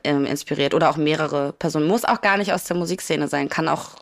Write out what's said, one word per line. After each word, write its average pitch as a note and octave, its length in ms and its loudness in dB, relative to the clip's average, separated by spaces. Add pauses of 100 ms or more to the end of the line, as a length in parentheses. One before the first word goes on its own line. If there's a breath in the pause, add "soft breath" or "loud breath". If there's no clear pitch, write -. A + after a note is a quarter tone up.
ähm, C#3+ 220 2
inspiriert C#3+ 480 -2
oder D#3+ 160 4
auch D3 60 0
mehrere D3+ 560 0
Personen? D#3 360 0
Muss A3+ 160 2
auch A#3+ 160 2
gar G3 160 2
nicht G3 160 0
aus F#3 120 -2
der F3 120 -2
Musikszene E3 500 -2
sein, C#3+ 220 -2
kann D#3+ 200 -2
auch - 340 -4